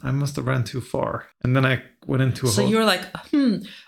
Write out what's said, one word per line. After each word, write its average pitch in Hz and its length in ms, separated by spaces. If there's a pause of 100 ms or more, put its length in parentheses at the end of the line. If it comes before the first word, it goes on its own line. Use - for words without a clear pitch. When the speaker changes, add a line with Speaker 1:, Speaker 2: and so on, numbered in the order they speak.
Speaker 1:
I 131 80
must 139 260
have 123 100
ran 131 160
too 123 180
far." - 460 (160)
And 127 120
then 131 100
I 127 180 (240)
went 135 160
into 131 240
a - 20
Speaker 2:
So 107 140
Speaker 1:
whole 196 80
Speaker 2:
you 220 60
were 220 60
like, 190 200 (280)
"Hmm, 262 260 (300)